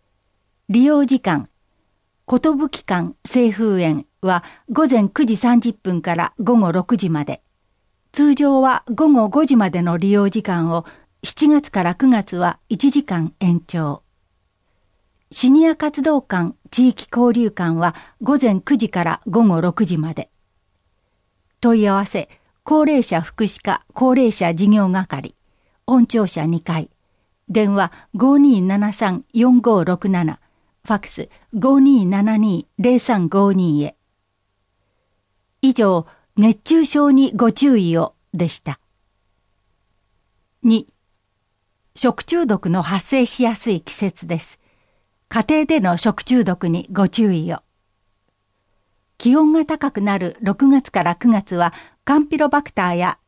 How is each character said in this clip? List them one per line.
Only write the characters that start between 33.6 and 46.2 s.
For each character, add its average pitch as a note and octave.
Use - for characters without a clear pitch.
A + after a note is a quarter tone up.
へ。 -
以 C4+
上、 F#3+
熱 A3
中 D#4+
症 C#4+
に C4+
ご A3+
注 C4
意 E3+
を、 -
で E3+
し -
た。 C#3+
二、 A3+
食 A#3+
中 E4+
毒 F#3+
の F3+
発 E3+
生 C4
し -
や A3+
す -
い F3
季 -
節 F#3+
で E3
す。 -
家 A3+
庭 D#4
で D#4+
の F3+
食 -